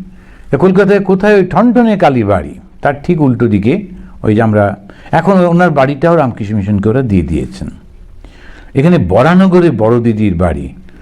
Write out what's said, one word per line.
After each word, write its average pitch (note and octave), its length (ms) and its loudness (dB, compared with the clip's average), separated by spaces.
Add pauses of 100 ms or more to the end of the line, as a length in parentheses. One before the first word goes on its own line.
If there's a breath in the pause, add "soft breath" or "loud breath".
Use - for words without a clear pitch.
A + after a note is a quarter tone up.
(500 loud breath)
তা - 60 -2
কলকাতায় F#3+ 440 2
কোথায়? G3 340 0
ওই F#3 120 2
ঠনঠনে A3+ 500 2
কালীবাড়ি, G2+ 580 0 (280)
তার C#3 200 -2
ঠিক E3+ 180 -2
উল্টো B2 280 0
দিকে। G#2+ 380 -2 (360 loud breath)
ওই A2 120 0
যে A2+ 80 0
আমরা G#2 340 0 (360 loud breath)
এখন E3+ 200 0
ওনার F3 380 2
বাড়িটাও C#3+ 460 0
রামকৃষ্ণ A2+ 400 -2
মিশনকে G#2 320 -2
ওরা B2+ 140 0
দিয়ে G2 200 0
দিয়েছেন। C#2 460 -6 (1040 loud breath)
এখানে E3 240 2
বরানগরে E3+ 720 4
বড় A2+ 300 0
দিদির G#2+ 340 0
বাড়ি, E2 340 -4 (340 soft breath)